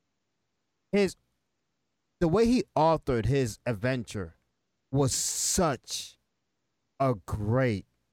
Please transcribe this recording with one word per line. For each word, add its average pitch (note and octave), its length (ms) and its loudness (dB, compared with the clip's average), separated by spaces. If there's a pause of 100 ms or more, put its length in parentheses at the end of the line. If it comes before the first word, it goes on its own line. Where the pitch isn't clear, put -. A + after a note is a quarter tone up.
(920)
his, G3 240 0 (1040)
the F3 80 2
way G#3 180 4
he A#3+ 180 4 (120)
authored C#3+ 500 2
his B2+ 400 0
adventure A2+ 720 -4 (540)
was C3+ 220 2
such - 1040 -4 (840)
a C3 160 2 (100)
great G#2+ 600 0 (280)